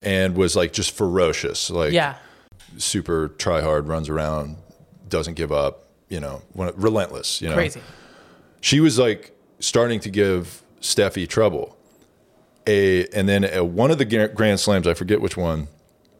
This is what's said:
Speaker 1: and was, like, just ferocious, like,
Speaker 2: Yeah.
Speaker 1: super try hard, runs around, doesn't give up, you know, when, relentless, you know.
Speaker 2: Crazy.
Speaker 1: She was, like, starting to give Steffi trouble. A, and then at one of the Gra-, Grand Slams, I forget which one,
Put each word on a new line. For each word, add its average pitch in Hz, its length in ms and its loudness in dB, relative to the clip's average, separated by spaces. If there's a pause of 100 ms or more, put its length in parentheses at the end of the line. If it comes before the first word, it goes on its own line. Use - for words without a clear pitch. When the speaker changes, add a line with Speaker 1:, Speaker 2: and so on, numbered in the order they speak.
Speaker 1:
and 95 320 0
was, 92 200 2
like, 87 160 2
just - 240 -4
ferocious, 87 760 -2
like, 85 220 0
Speaker 2:
Yeah. 147 220 -2 (640)
Speaker 1:
super 80 520 -4 (100)
try 82 220 0
hard, 76 260 0
runs 78 220 -4
around, 78 480 -4 (520)
doesn't 82 240 -4
give 80 180 -6
up, 71 360 -2 (220)
you 87 100 -8
know, 69 240 -12 (100)
when, 90 220 -6
relentless, 101 680 -2
you 87 80 -4
know. 76 60 -2
Speaker 2:
Crazy. - 260 -4 (800)
Speaker 1:
She 143 180 2
was, 139 200 6
like, 110 320 2 (280)
starting 117 420 2
to 104 100 -8
give 95 500 0 (200)
Steffi 95 460 0
trouble. 104 480 0 (920)
A, 95 400 4
and 98 200 0
then 98 160 4
at 90 220 0
one 98 240 2
of 165 80 2
the 135 80 0
Gra-, 107 220 2
Grand 104 320 0
Slams, 92 280 2
I 85 60 4
forget 101 260 0
which - 160 -4
one, 80 320 -2 (520)